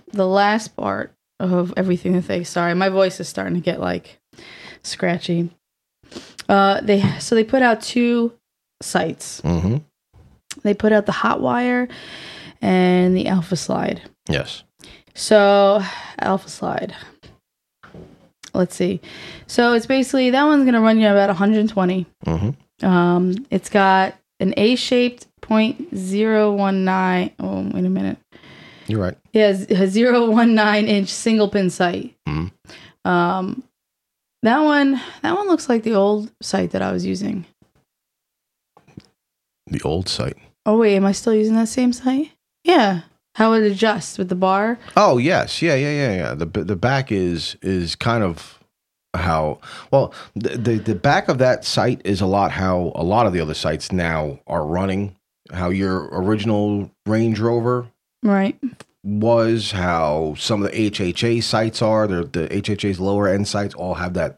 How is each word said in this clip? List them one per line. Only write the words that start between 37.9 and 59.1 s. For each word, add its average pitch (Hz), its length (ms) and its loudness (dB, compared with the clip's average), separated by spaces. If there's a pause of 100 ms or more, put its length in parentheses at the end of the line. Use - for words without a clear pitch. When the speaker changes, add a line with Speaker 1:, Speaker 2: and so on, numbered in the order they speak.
Speaker 2:
The - 160 -6
old 85 260 -4
sight. - 280 -6 (300)
Speaker 1:
Oh 214 120 2
wait, 214 180 4
am 196 100 2
I 196 60 2
still 220 220 -2
using 214 220 2
that 226 120 2
same 247 240 0
sight? 262 400 -2 (320)
Yeah. 214 380 4 (340)
How 226 160 4
it 220 100 4
adjusts 208 560 0
with 185 100 -4
the 185 60 -2
bar? 196 440 2 (180)
Speaker 2:
Oh 175 220 6
yes, 139 440 0
yeah, 160 140 2
yeah, 143 160 0
yeah, 139 240 -2
yeah. 67 180 -4
The 80 120 -4
b-, 87 160 -4
the 92 140 -2
back 131 360 0
is, 90 500 -2
is 92 320 -2
kind 117 300 -2
of - 340 -8 (560)
how, 80 460 -2 (300)
well, 139 220 2 (220)
the, 104 240 -4
the, 117 200 0
the 107 160 -4
back 147 340 0
of 139 100 -2
that 127 260 2
sight - 400 -2
is 95 160 -2
a 101 60 0
lot 95 240 0
how 90 460 -2
a 80 80 -4
lot 107 220 2
of 95 60 0
the 87 80 -2
other 78 140 -4
sights 78 380 -4
now 80 540 -4
are 82 200 -4
running. 95 500 -4 (360)
How 90 180 -4
your 92 420 -2
original 104 800 -2 (160)
Range 110 340 0
Rover 120 460 0 (360)
Speaker 1:
Right. 202 340 0 (480)
Speaker 2:
was, 113 680 0